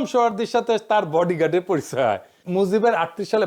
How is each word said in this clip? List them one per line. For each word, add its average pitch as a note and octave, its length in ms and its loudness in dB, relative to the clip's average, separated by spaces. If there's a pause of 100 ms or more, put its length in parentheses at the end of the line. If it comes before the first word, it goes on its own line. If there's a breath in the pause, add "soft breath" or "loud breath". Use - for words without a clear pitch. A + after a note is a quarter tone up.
(100)
সোহরাওয়ার্দীর A3+ 440 0
সাথে A#3 180 0 (180)
তার G#3+ 140 2 (100)
বডিগার্ডের E3+ 560 2
পরিচয় C3+ 380 -2
হয়। G2 120 0 (340 soft breath)
মুজিবের G3+ 480 2
আটত্রিশ F3 300 -6
সালে G#3+ 140 2